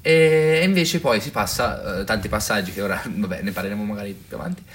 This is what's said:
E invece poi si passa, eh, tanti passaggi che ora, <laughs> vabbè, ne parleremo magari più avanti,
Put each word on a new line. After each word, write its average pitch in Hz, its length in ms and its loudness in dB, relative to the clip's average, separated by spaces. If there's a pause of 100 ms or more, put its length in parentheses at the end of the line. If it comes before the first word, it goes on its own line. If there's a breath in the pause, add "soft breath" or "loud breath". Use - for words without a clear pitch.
E 160 640 6
invece 170 360 2
poi 117 200 2
si 147 120 -8
passa, 104 680 -2
eh, 101 40 -4
tanti 107 240 -2
passaggi 104 440 -2
che 95 100 -8
ora, 95 200 -2
<laughs> - 20 -10
vabbè, 92 380 -4
ne 98 80 -4
parleremo 98 320 -4
magari 104 300 -6 (140)
più - 100 -12
avanti, 175 260 -8 (120)